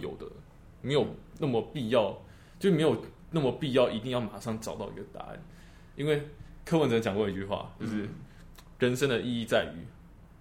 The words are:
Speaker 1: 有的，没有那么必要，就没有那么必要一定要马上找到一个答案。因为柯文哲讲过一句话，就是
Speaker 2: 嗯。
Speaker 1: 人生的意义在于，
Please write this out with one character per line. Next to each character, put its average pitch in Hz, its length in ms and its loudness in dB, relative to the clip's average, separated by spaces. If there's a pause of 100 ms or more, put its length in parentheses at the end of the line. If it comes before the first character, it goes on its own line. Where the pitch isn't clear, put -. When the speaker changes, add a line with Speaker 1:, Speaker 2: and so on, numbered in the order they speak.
Speaker 1:
有 - 160 -8
的， - 80 -12 (560)
没 131 140 -2
有 123 120 4 (320)
那 160 80 -2
么 120 140 2 (140)
必 120 160 -4
要， 107 260 4 (420)
就 196 140 4
没 156 100 6
有 147 140 6 (340)
那 165 100 0
么 127 120 4
必 135 200 -2
要 127 180 6
一 110 100 -4
定 127 120 -4
要 123 80 0
马 101 200 -6
上 110 200 -4
找 90 160 -6
到 104 140 -6
一 107 40 -14
个 98 80 -12 (100)
答 - 140 -10
案。 - 120 -14 (580)
因 139 100 -2
为 143 200 2 (380)
柯 165 140 2
文 143 100 4
哲 113 120 4
讲 104 140 0
过 104 140 2
一 92 60 -2
句 95 100 -4
话， 101 260 -6 (100)
就 113 60 -4
是 107 160 -2
Speaker 2:
嗯。 107 60 -6 (720)
Speaker 1:
人 123 160 2
生 139 140 0
的 113 140 0
意 120 180 -2
义 113 60 -4
在 107 180 4
于， 82 220 -10 (540)